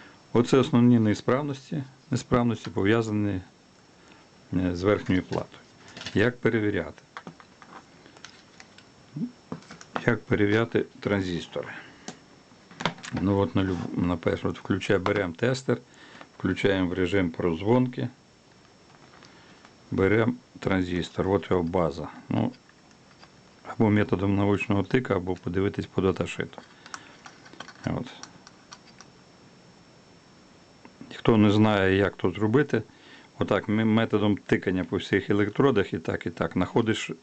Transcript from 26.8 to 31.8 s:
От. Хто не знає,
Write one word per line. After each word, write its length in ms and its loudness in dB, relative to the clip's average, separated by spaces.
От. 200 -6
Хто 220 4
не 140 6
знає, 460 4